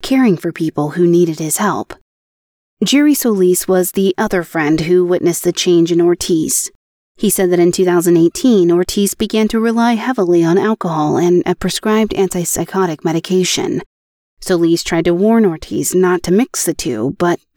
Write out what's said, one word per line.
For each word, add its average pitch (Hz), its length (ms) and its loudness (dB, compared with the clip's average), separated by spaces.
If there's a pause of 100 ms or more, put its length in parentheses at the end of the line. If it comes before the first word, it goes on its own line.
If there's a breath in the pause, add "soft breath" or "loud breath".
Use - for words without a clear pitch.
caring 254 360 2
for 165 140 -6
people 151 400 -4
who 175 140 0
needed 170 340 2
his 156 180 -4
help. 156 360 -4 (880)
Jerry 285 300 2
Solis 190 540 0
was 185 240 0
the 190 260 0
other 190 260 -2
friend 160 380 -2
who 180 240 2
witnessed 175 380 -2
the 180 80 0
change 170 400 2
in 170 100 2
Ortiz. 170 720 -2 (460)
He 214 120 0
said 190 220 0
that 175 80 4
in 175 120 4
two 185 120 0
thousand 175 320 2
eighteen, 170 560 4
Ortiz 185 420 0
began 214 360 -2
to 226 100 -2
rely 233 340 0
heavily 214 500 0
on 165 140 2
alcohol 175 600 -2
and 175 280 2
a 185 100 -2
prescribed 214 580 -2
antipsychotic 175 920 -4
medication. 175 800 -2 (580)
Solis 170 440 0
tried 170 200 -4
to 175 100 0
warn 214 320 2
Ortiz 160 480 -4
not 180 300 0
to 175 80 -4
mix 220 320 0
the 170 100 -2
two, 123 440 -6
but 175 240 0 (160)